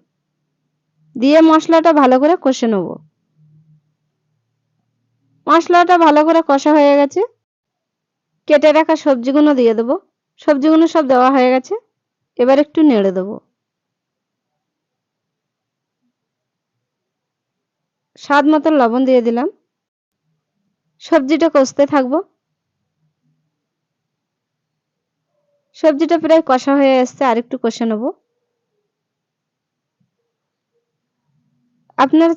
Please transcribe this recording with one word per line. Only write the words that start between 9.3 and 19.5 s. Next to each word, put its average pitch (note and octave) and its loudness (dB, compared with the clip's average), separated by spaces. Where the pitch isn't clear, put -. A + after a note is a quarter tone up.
দিয়ে A3+ 2
দেবো। A#3 -4
সবজিগুলো D#4 0
সব D#4+ 0
দেওয়া B3+ 2
হয়ে B3+ 0
গেছে, C4 -6
এবার B3+ 2
একটু - -6
নেড়ে G3+ 0
দেবো। G3 -10
স্বাদ C#4+ 0
মতন D#4 0
লবণ A#3+ -2
দিয়ে B3+ 2
দিলাম। A#3+ -4